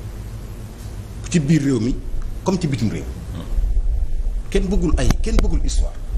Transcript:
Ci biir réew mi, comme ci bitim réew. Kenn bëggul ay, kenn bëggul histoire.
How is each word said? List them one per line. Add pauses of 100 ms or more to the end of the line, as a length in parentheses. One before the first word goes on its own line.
(1300)
Ci
biir
réew
mi, (480)
comme
ci
bitim
réew. (1500)
Kenn
bëggul
ay, (140)
kenn
bëggul
histoire. (240)